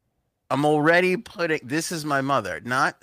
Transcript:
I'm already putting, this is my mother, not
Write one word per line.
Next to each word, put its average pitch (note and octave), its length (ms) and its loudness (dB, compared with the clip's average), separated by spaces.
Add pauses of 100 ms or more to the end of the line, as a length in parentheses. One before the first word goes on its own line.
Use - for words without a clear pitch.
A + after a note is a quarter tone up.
(500)
I'm C3+ 140 0
already E3 520 4
putting, E3+ 480 -4
this C#3+ 280 -4
is D#3+ 120 -8
my C#3+ 180 0
mother, A2 420 -2
not C3+ 380 -2